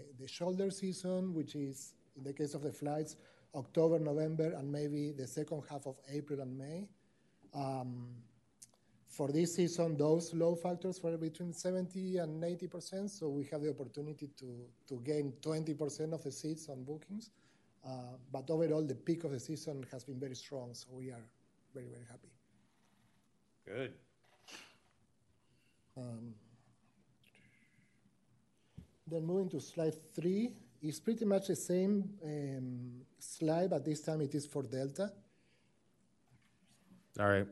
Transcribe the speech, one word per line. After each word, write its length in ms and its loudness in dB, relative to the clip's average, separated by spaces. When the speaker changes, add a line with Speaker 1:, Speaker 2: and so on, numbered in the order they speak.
Speaker 1:
the 80 -12
shoulder 420 2
season, 640 0
which 220 -2
is, 380 -4
in 60 -12
the 100 -6
case 220 0
of 80 -2
the 80 0
flights, 460 -2
October, 440 6
November, 580 2
and 140 -4
maybe 400 0
the 160 -4
second 420 -2
half 180 -6
of 120 -8
April 320 -2
and 160 -6
May. 300 -6
Um, 640 -4
for 240 0
this 240 4
season, 400 4
those 360 6
load 300 4
factors 400 -2
were 140 0
between 360 -4
seventy 680 0
and 260 -2
eighty 240 -2
percent, 420 -6
so 180 -4
we 220 0
have 100 -2
the 100 2
opportunity 580 -6
to, 280 -12
to 160 -6
gain 280 0
twenty 320 0
percent 400 -2
of 80 -4
the 80 -4
seats 380 -6
on 160 -8
bookings. 460 -8
Uh, 320 -10
but 180 -4
overall, 320 6
the 120 2
peak 300 0
of 80 0
the 80 0
season 500 -4
has 140 -10
been 140 -8
very 180 -4
strong, 380 -8
so 180 -12
we 180 -8
are 160 -12
very, 140 -10
very 200 -14
happy. 220 -20
Speaker 2:
Good. 260 -6
Speaker 1:
Um, 380 -8
then 180 -2
moving 260 2
to 100 0
slide 340 0
three, 420 2
it's 160 -4
pretty 260 2
much 220 6
the 80 4
same, 560 4
um, 800 -4
slide, 500 2
but 140 2
this 160 0
time 220 0
it 120 0
is 100 0
for 200 -4
Delta. 480 -2
Speaker 2:
All 80 8
right. 240 8